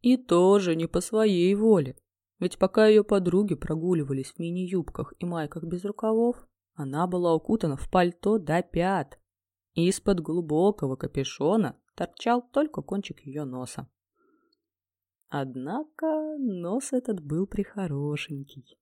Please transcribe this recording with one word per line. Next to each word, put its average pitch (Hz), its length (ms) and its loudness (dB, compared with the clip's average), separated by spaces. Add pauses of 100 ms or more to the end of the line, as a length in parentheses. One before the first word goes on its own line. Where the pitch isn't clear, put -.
И 247 160 4
тоже 180 580 4
не 165 120 -2
по - 140 0
своей 202 540 2
воле, 202 400 4 (440)
ведь - 200 -4
пока 214 280 6
её 214 160 8
подруги 190 520 2
прогуливались 156 760 -2
в - 80 -20
мини-юбках 175 800 -6
и 175 60 -6
майках 165 380 -6
без 175 220 -8
рукавов, 220 640 0 (280)
она 147 320 -2
была 175 260 2
укутана 160 420 0
в - 140 -10
пальто 185 480 2
до 165 240 0
пят, 180 580 -2 (540)
и 170 160 2
из-под 190 300 0
глубокого 156 760 0
капюшона 139 840 -2 (160)
торчал 240 560 -2
только 302 320 -2
кончик - 380 -8
её 143 240 -10
носа. 127 440 -10 (1400)
Однако 294 1080 -6
нос 208 560 -4
этот 247 260 -2
был 156 280 -4
прихорошенький. 147 1300 -8